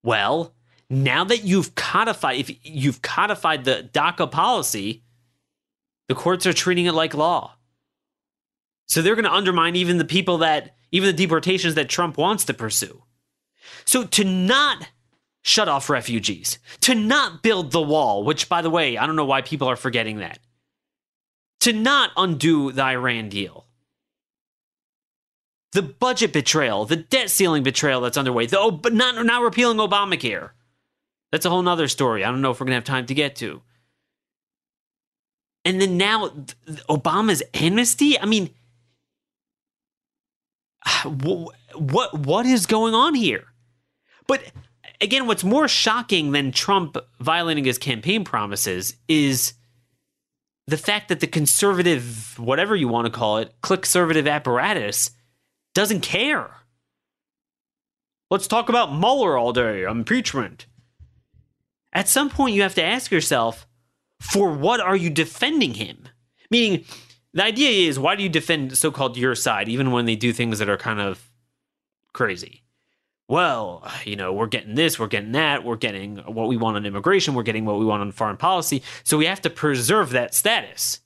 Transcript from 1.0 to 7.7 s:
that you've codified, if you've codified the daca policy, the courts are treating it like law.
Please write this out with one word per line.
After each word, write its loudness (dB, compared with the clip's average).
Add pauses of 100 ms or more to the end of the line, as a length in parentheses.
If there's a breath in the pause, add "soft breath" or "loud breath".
that 0
you've 0
codified, -2
if -6 (120)
you've -2
codified -2
the 0
daca 0
policy, -2 (1040)
the 0
courts -2
are 2
treating 0
it 0
like 0
law. -2 (1300)